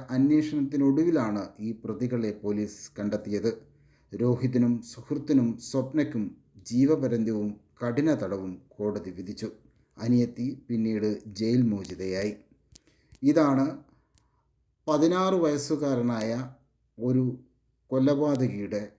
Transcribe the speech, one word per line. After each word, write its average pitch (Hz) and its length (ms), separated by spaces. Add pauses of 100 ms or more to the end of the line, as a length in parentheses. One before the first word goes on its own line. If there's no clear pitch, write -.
അന്വേഷണത്തിനൊടുവിലാണ് 139 1300 (160)
ഈ 110 120
പ്രതികളെ 113 600
പോലീസ് 104 480 (120)
കണ്ടെത്തിയത്. 104 600 (600)
രോഹിതിനും 120 680
സുഹൃത്തിനും - 680 (100)
സ്വപ്നയ്ക്കും 131 640 (420)
ജീവപര്യന്തവും 117 840 (280)
കഠിന 123 360
തടവും 95 400 (140)
കോടതി 101 440
വിധിച്ചു. 92 380 (480)
അനിയത്തി 120 500 (140)
പിന്നീട് 110 480 (180)
ജയിൽ 110 340
മോചിതയായി. 98 720 (920)
ഇതാണ് 143 420 (1200)
പതിനാറ് 180 480
വയസ്സുകാരനായ 135 960 (680)
ഒരു 127 260 (680)
കൊലപാതകിയുടെ 131 880 (180)